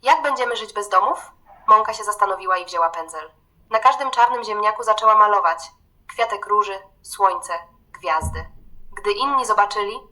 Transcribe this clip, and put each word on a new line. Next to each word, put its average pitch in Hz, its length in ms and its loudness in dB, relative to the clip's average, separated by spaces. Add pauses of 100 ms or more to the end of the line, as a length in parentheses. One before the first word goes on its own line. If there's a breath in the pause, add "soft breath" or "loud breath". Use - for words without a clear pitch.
„Jak 269 200 4
będziemy 247 340 -2
żyć 220 160 -10
bez 202 160 -6
domów?” 196 440 0 (340)
Mąka 214 280 4
się 220 100 -10
zastanowiła 190 540 -2
i 175 60 -8
wzięła 170 260 -2
pędzel. 160 400 -12 (400)
Na 220 80 2
każdym 254 320 4
czarnym 240 340 2
ziemniaku 208 380 -2
zaczęła 220 320 4
malować. 208 560 2 (380)
Kwiatek 214 380 -4
róży, 202 320 0 (240)
słońce, 180 560 -2 (340)
gwiazdy. 160 540 -4 (460)
Gdy 208 200 -4
inni 240 340 0
zobaczyli, 208 540 0 (120)